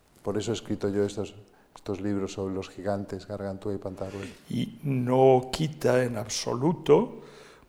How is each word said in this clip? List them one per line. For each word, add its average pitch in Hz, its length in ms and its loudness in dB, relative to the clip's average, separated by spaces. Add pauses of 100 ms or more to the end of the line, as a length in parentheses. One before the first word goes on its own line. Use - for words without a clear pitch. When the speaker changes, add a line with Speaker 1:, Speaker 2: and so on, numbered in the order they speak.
(240)
Speaker 1:
Por 104 160 -2
eso 101 100 -4
he 110 60 0
escrito 101 340 -4
yo 101 160 2
estos, 98 300 -6 (400)
estos 95 260 -8
libros 98 320 -2
sobre 95 220 -4
los 95 120 -6
gigantes, 98 600 -6
Gargantúa 98 480 -6
y - 20 -6
Pantagruel. 95 560 -8 (160)
Speaker 2:
Y - 320 -4
no 127 720 6
quita 127 500 2
en 120 140 -2
absoluto, 143 1040 2 (480)